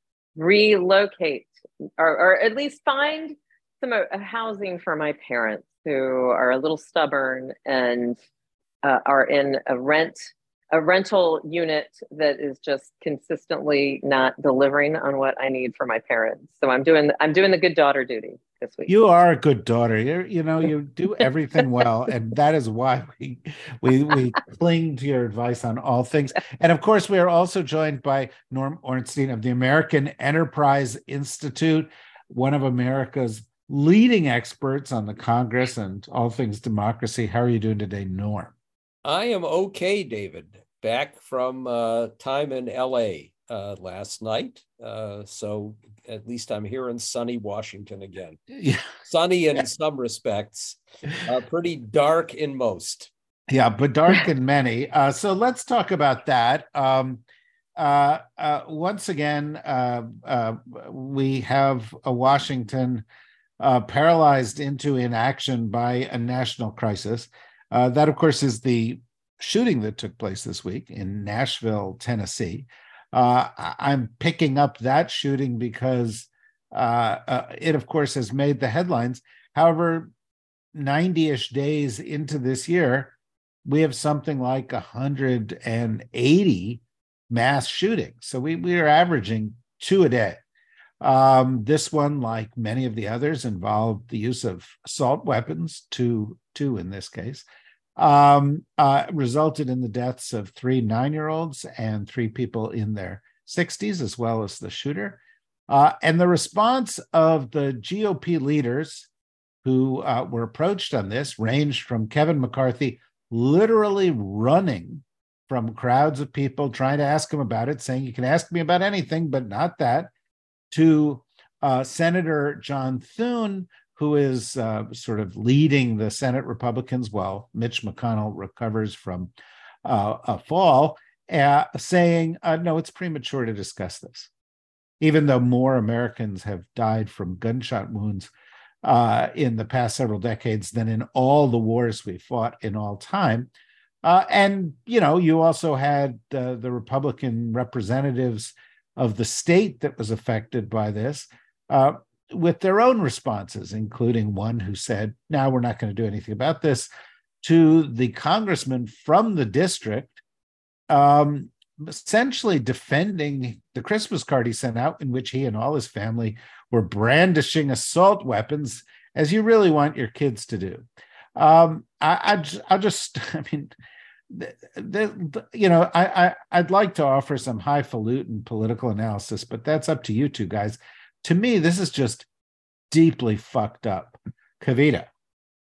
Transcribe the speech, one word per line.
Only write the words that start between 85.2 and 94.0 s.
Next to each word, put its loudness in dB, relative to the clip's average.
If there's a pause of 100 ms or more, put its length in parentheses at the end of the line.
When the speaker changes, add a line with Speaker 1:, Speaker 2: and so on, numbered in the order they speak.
Speaker 2:
and -4 (100)
eighty 2 (460)
mass 2
shootings. -4
So -10
we, -4
we -2
are 2
averaging 2 (260)
two 4
a 6
day. 0 (640)
Um, 4
this 0
one, 0
like -6
many -4
of -6
the -6
others, -4
involved -2